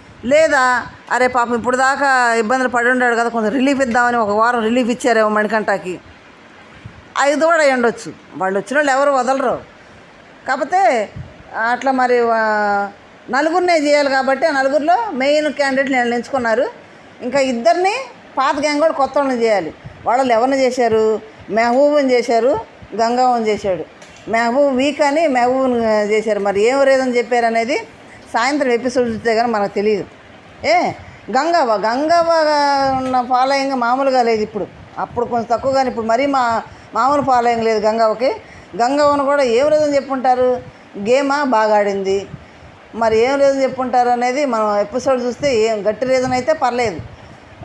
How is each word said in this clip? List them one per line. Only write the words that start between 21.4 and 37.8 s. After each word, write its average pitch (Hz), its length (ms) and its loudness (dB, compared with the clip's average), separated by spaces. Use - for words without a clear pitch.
మెహబూబ్ని 269 580 2
చేశారు, 233 360 2
గంగవ్వని 240 500 0
చేశాడు. 190 320 -4
మెహబూబ్ 240 480 2
వీక్ 294 280 0
అని 311 140 0
మెహబూబ్ని 247 420 0
చేశారు. 208 340 0
మరి 196 120 0
ఏం 269 80 2
రీజన్ 262 280 2
చెప్పారు 233 340 0
అనేది 226 260 -2
సాయంత్రం 262 420 0
ఎపిసోడ్ 247 360 -2
చూస్తే 220 240 -2
కానీ 240 180 0
మనకు 202 240 -2
తెలియదు. 202 260 0
ఏ - 20 4
గంగవ్వ, 302 360 2
గంగవ్వ 330 440 0
ఉన్న 262 140 -2
ఫాలోయింగ్ 269 520 0
మామూలుగా 254 460 0
లేదు 214 180 0
ఇప్పుడు. 190 180 -8
అప్పుడు 233 280 -6
కొంచెం 233 220 -4
తక్కువ 233 240 -2
కానీ 262 140 0
ఇప్పుడు 220 220 -6
మరీ 262 120 0
మా-, 233 260 0
మామూలు 262 360 2
ఫాలోయింగ్ 233 360 2
లేదు 220 200 2